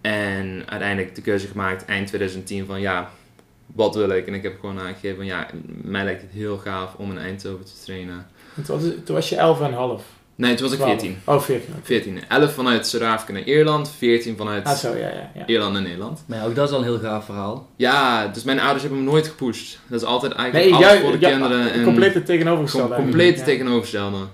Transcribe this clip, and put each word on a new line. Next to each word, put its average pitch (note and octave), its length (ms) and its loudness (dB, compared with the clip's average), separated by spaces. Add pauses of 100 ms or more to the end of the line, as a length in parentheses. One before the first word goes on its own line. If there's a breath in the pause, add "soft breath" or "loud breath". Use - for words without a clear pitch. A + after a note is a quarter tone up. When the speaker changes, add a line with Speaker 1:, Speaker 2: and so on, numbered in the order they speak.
Speaker 1:
En G2 640 -4
uiteindelijk G2 500 -4
de - 60 -12
keuze G2+ 260 0
gemaakt F#2+ 380 -4
eind G2 220 -4
tweeduizend F#2+ 400 -4
tien G2 180 -6
van, G2 160 -8
ja, F#2 280 -2 (560 soft breath)
wat G#2+ 300 0
wil G2+ 140 2
ik? F#2 180 0
En G2 60 -8
ik G2 100 -8
heb F#2+ 160 -8
gewoon G2 200 -10
aangegeven F#2+ 360 -8
van, G2 100 -10
ja, F2+ 220 -6 (360)
mij G2 200 -4
lijkt F#2 180 -4
het - 100 -20
heel G#2 260 -6
gaaf F#2+ 380 -8
om G2 160 -8
in F#2 60 -8
Eindhoven F#2+ 480 -10
te - 60 -20 (140)
trainen. F2+ 420 -12 (280 soft breath)
Speaker 2:
En D3+ 80 -10
toen D3 160 -4
was, E3 100 0 (160)
toen D#3+ 100 -4
was D#3+ 140 -2
je - 60 -2
elf D#3+ 260 4
en C#3 120 -2
half? A#2+ 300 -4 (320)
Speaker 1:
Nee, B2 200 2
toen A#2+ 80 -4
was C3 100 0
ik C#3 60 -4
Speaker 2:
Twaalf. B2 200 2
Speaker 1:
veertien. F#2 260 -6
Speaker 2:
Oh, C#3+ 160 4
veertien, - 320 -2
oké. - 120 -12
Speaker 1:
Veertien. G#2 340 -2 (100)
Elf C#3+ 240 4
vanuit B2+ 340 2
Zuid-Afrika G2 440 -2
naar G2 160 -6
Ierland, D3+ 500 4
veertien A#2 400 2
vanuit G#2 280 -4
Speaker 2:
Ah, - 100 2
zo, B2 200 -4
ja, A2+ 120 -4
ja, - 280 -8
ja. - 100 -12
Speaker 1:
Ierland G#2 280 2
naar G2 80 -2
Nederland. F#2 460 -8
Speaker 3:
Maar A2+ 100 -6
ja, A2 80 -4
ook A#2 100 -2
dat C#3+ 120 2
is C#3+ 60 -2
al C3+ 60 0
een B2 60 0
heel A#2+ 140 0
gaaf G#2+ 260 -4
verhaal. G2+ 500 -8
Speaker 1:
Ja, B2 520 2
dus G#2+ 160 -8
mijn C3+ 160 0
ouders C3+ 220 2
hebben C#3 220 -4
me C3+ 60 0
nooit D#3 180 4
gepusht. - 600 -6
Dat A#2+ 140 -4
is G#2+ 60 -2
altijd B2 260 0
eigenlijk B2+ 360 0
Speaker 2:
Nee, F3+ 60 8
Speaker 1:
alles E3 160 8
Speaker 2:
jij, G3+ 100 10
Speaker 1:
voor C#3+ 100 2
de - 80 2
Speaker 2:
ja, - 100 6
Speaker 1:
kinderen B2 420 2
en A#2+ 120 2
Speaker 2:
compleet A#2+ 300 6
het E3+ 120 0
tegenovergestelde D#3 640 2
Speaker 1:
com-, A#2+ 100 -2
Speaker 2:
eigenlijk. C3 300 4
Speaker 1:
compleet F3 200 4
het - 20 2
Speaker 2:
Ja. C#3+ 40 4 (100)
Speaker 1:
tegenovergestelde. G#2 540 0 (160)